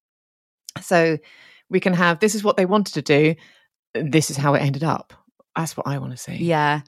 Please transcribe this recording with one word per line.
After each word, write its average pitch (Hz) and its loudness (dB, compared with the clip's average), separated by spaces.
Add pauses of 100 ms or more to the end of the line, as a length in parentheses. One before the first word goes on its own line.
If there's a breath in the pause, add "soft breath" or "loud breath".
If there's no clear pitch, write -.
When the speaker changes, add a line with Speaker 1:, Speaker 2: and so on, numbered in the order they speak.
(800)
Speaker 1:
So 165 2 (520 soft breath)
we 185 0
can 185 0
have, 170 2
"This 214 2
is 208 -4
what - 2
they 190 4
wanted 202 0
to 151 -2
do. 156 4 (580 soft breath)
This 151 0
is 151 -8
how 143 2
it - 0
ended 139 -2
up." - -4 (420)
That's 160 -6
what - -8
I 147 -4
wanna 131 -10
see. - -12
Speaker 2:
Yeah. 151 0